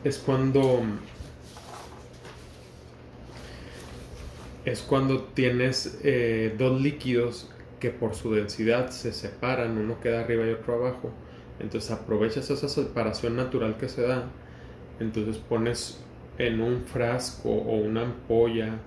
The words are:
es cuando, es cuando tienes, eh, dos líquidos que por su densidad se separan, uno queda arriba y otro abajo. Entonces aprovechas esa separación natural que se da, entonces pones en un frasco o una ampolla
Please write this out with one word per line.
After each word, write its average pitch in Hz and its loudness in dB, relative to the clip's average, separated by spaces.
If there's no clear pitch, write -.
es 135 0
cuando, 131 4
es 123 0
cuando 135 4
tienes, 123 2
eh, 113 4
dos 131 4
líquidos 123 2
que 123 0
por 110 -2
su 110 -2
densidad 113 4
se 110 -4
separan, 117 -2
uno 113 -2
queda 117 2
arriba 113 2
y 113 2
otro 117 0
abajo. 123 -2
Entonces 113 -4
aprovechas 110 0
esa 139 0
separación 117 0
natural 117 0
que 123 -4
se - -2
da, 123 2
entonces 110 -2
pones - -2
en 113 2
un 123 2
frasco 120 -2
o 110 2
una 107 2
ampolla 113 2